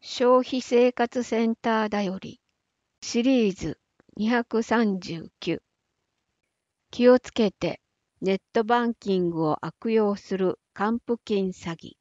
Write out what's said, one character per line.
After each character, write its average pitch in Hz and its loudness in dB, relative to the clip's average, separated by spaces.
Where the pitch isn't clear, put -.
消 254 2
費 254 -4
生 247 4
活 240 -2
セ 233 0
ン 226 0
タ 220 0
ー 214 -2
だ 208 -2
よ 190 -4
り、 - -16
シ - -2
リ 240 4
ー - -6
ズ - -8
二 214 -2
百 233 0
三 220 0
十 165 -12
九。 - -4
気 247 4
を 254 8
つ - -18
け 208 0
て、 - -6
ネ 190 0
ッ 190 -2
ト 233 2
バ 233 2
ン 233 -4
キ 190 -2
ン 180 0
グ 165 -2
を 156 -2
悪 190 -6
用 214 2
す - -8
る 185 0
還 220 -2
付 233 -6
金 196 -2
詐 170 -10
欺。 - -20